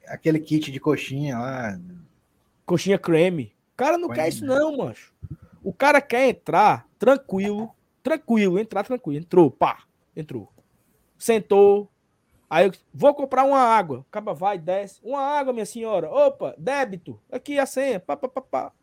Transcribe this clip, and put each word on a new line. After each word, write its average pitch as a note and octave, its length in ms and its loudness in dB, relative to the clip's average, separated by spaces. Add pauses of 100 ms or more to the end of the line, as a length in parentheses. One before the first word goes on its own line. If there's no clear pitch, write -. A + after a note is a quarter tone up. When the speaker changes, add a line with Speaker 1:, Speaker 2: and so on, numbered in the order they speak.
Speaker 1:
Aquele D#3 320 0
kit D3+ 320 -2
de C3 80 -10
coxinha C#3 580 -4
lá. A#2 440 -8 (840)
Speaker 2:
Coxinha F#3 320 0
creme. E3+ 560 0 (200)
O - 40 -20
cara D#4 220 0
não F4 100 -6
Speaker 1:
Creme, A#3+ 140 -4
Speaker 2:
quer D#4+ 60 -2
isso - 160 -8
Speaker 1:
né? C4 100 -2
Speaker 2:
não, D4+ 220 0
macho. C#3+ 360 -10 (500)
O G3 100 -8
cara C#4+ 280 2
quer B3+ 280 0
entrar E3+ 580 2 (120)
tranquilo. G#3 760 0 (280)
Tranquilo, G#3+ 560 2
entrar G#3 260 -4
tranquilo. E3 340 -6
Entrou, E3+ 320 4
pá. - 340 -2 (300)
Entrou. C3+ 380 -14 (640)
Sentou. G3+ 760 4 (600)
Aí F3 160 4
eu, F3+ 60 0 (200)
"Vou C4 220 4
comprar C4+ 300 0
uma C#4 160 4
água." G3+ 400 2
O C#3 40 -20
cara G#3 300 -8
vai, F#3 240 -4
desce. F#3+ 440 -6
"Uma C4+ 180 -6
água, C4+ 340 -2
minha A3 100 -6
senhora." G3+ 460 -4
"Opa, C4+ 480 0
débito. F#3+ 600 -6 (120)
Aqui C#4 280 -4
a C#4 60 2
senha." C4 340 -2
Pá, C#4 180 -6
pá, B3+ 120 -8
pá, B3+ 140 -8
pá. - 300 -6 (100)